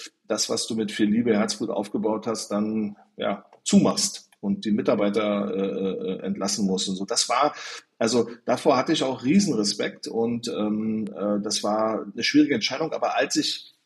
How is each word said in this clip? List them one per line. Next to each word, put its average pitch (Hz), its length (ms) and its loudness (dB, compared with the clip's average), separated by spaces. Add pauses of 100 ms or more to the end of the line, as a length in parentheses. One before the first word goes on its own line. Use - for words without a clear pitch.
(300)
das, 107 200 -2
was 117 180 -2
du 117 100 -4
mit 107 160 -2
viel 107 180 2
Liebe, 113 260 4
Herzblut 208 340 0
aufgebaut 107 560 -2
hast, 110 220 -4
dann, 107 480 -2 (220)
ja, 107 260 -4 (200)
zumachst - 640 2 (100)
und 98 240 -2
die 107 80 0
Mitarbeiter, 104 840 2
äh, 95 60 -2
äh, 95 600 -2
entlassen 101 440 -2
musst 95 240 0
und 95 60 -4
so. 95 100 -6
Das 117 240 -2
war, 135 260 2 (440)
also 117 320 2 (160)
davor 127 320 2
hatte 135 140 0
ich 156 100 0
auch 127 220 -4
Riesenrespekt 123 840 2
und, 117 400 -2
ähm, 107 600 -2
äh, 104 340 -2
das 104 200 -4
war 110 480 0
eine 117 120 -6
schwierige 143 320 4
Entscheidung. 135 400 -2
Aber 101 220 -2
als 139 200 0
ich - 380 -4 (120)